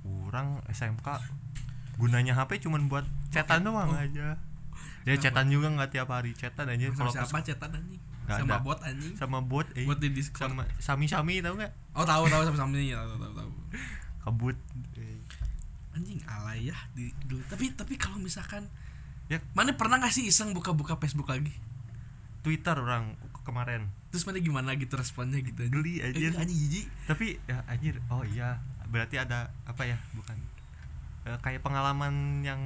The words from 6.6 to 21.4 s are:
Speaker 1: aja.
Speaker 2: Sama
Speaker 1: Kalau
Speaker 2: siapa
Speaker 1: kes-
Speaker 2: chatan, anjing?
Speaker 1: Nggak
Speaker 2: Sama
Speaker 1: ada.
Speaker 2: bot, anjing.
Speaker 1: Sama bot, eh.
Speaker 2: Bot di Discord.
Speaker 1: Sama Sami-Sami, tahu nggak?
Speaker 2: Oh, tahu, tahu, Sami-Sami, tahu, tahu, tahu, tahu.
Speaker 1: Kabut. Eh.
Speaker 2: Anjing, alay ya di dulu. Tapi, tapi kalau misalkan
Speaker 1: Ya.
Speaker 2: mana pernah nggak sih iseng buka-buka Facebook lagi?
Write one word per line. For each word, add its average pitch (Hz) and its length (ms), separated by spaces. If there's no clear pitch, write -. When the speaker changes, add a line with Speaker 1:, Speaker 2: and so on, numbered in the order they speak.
Speaker 1:
aja. 123 200
Speaker 2:
Sama 123 120
Speaker 1:
Kalau 123 120
Speaker 2:
siapa 123 220
Speaker 1:
kes- 160 160
Speaker 2:
chatan, 151 240
anjing? 170 280
Speaker 1:
Nggak 107 160
Speaker 2:
Sama 113 140
Speaker 1:
ada. 101 80
Speaker 2:
bot, 143 200
anjing. 156 340
Speaker 1:
Sama 131 260
bot, 135 320
eh. 123 100
Speaker 2:
Bot 143 140
di 147 120
Discord. 135 380
Speaker 1:
Sama 131 160
Sami-Sami, 151 640
tahu 175 140
nggak? 208 160
Speaker 2:
Oh, 151 100
tahu, 160 220
tahu, 156 200
Sami-Sami, 139 420
tahu, 120 160
tahu, 110 160
tahu, 110 160
tahu. 107 160
Speaker 1:
Kabut. 120 360
Eh. 113 220
Speaker 2:
Anjing, 175 340
alay 110 380
ya 135 140
di 120 180
dulu. 131 240
Tapi, 254 280
tapi 220 220
kalau 196 220
misalkan 202 520
Speaker 1:
Ya. 160 140
Speaker 2:
mana 240 220
pernah 247 240
nggak 247 140
sih 254 140
iseng 214 260
buka-buka 165 460
Facebook 143 300
lagi? 139 240